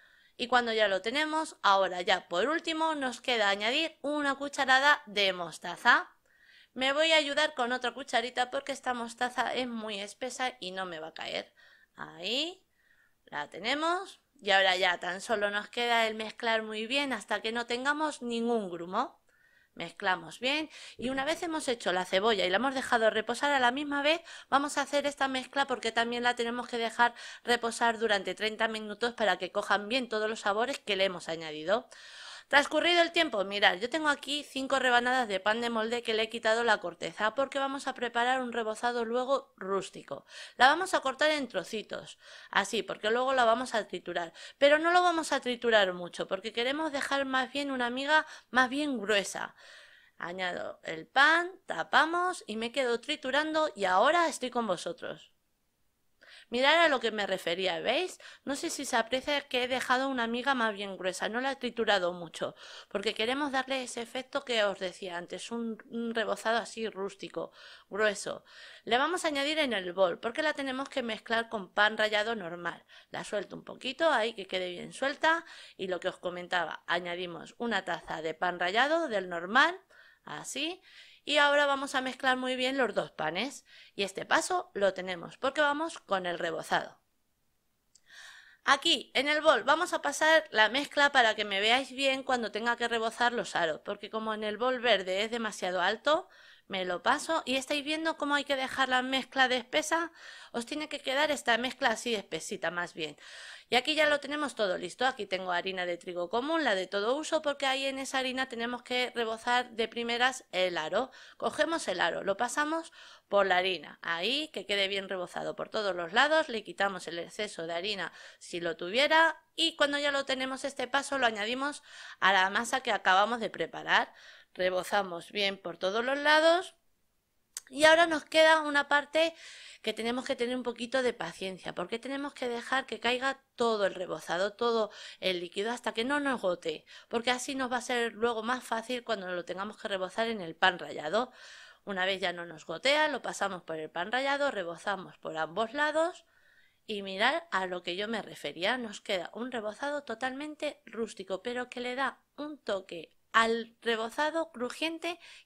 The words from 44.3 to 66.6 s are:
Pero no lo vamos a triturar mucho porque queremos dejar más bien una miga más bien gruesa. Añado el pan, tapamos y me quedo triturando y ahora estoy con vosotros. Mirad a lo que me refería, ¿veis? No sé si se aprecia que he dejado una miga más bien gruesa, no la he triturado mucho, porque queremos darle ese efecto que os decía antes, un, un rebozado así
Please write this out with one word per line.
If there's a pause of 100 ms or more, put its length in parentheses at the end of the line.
Pero
no
lo
vamos
a
triturar
mucho
porque
queremos
dejar
más
bien
una
miga (240)
más
bien
gruesa. (600)
Añado
el
pan, (160)
tapamos
y
me
quedo
triturando
y
ahora
estoy
con
vosotros. (1160)
Mirad
a
lo
que
me
refería,
¿veis? (240)
No
sé
si
se
aprecia
que
he
dejado
una
miga
más
bien
gruesa,
no
la
he
triturado
mucho, (340)
porque
queremos
darle
ese
efecto
que
os
decía
antes,
un, (140)
un
rebozado
así